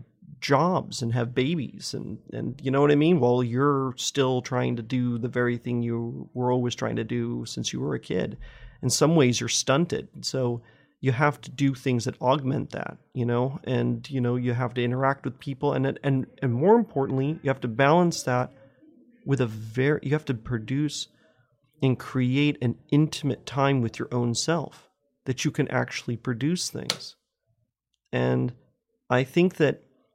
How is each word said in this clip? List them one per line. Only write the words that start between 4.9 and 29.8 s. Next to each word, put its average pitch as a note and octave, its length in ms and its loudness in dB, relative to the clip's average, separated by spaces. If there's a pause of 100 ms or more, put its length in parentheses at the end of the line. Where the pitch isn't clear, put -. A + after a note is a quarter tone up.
the A#2+ 100 -4
very A#2+ 280 0
thing A#2+ 260 -4
you A#2 500 -6
were B2 200 0
always B2 240 0
trying A#2 200 -4
to A2+ 80 -2
do A#2+ 420 -4
since - 260 -6
you B2+ 80 -6
were C#3 140 -4
a - 60 -6
kid. - 380 -4 (420)
In B2+ 100 0
some D3+ 260 4
ways, B2 240 6
you're A#2 80 -4
stunted. - 600 0 (120)
So A#2+ 420 -2 (380)
you C3 100 2
have C#3+ 300 2
to - 100 -14
do C3+ 240 2
things B2 300 0
that B2 180 -6
augment C3 480 0
that, - 280 -8 (140)
you A#2+ 140 -2
know, B2 380 0
and, A#2+ 440 -2
you C3+ 120 -4
know, A#2+ 160 0
you B2 160 -2
have A#2+ 220 -4
to B2 100 -2
interact C3 400 0
with - 160 -6
people. C#3 320 -2
And, C3+ 320 -2
and, C3+ 220 0 (140)
and B2 140 0
more F3+ 220 6
importantly, C#3 680 0
you C#3 80 0
have B2+ 120 0
to B2+ 60 -4
balance D3 540 4
that B2 300 0 (720)
with C3+ 160 0
a B2 60 2
very, A2+ 560 0
you C3+ 100 0
have D3+ 140 0
to C3 80 0
produce B2 720 -4 (720)
and C3 160 4
create C3+ 640 0
an A#2+ 140 0 (140)
intimate D3+ 560 2
time C#3 340 2
with A2+ 180 -2
your A2 140 -6
own B2 220 0
self - 540 -4 (360)
that B2+ 200 -4
you D3+ 60 2
can - 180 -2
actually B2 480 -4
produce C3 540 -4
things. - 460 -10 (960)
And B2+ 400 0 (580)
I B2+ 140 2
think F3+ 320 2
that C#3+ 260 0 (320)